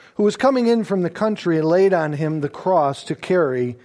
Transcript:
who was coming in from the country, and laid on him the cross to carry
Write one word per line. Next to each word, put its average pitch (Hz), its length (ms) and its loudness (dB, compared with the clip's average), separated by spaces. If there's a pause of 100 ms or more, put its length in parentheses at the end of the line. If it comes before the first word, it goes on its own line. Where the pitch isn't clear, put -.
(140)
who 208 100 0
was 208 120 2
coming 254 300 2
in 233 180 2
from 190 180 -2
the 170 80 -2
country, 180 480 -2
and 156 80 0
laid 185 260 4
on 156 200 0
him 156 280 -2
the 143 80 -4
cross 151 560 0
to 156 100 -6
carry 127 720 -2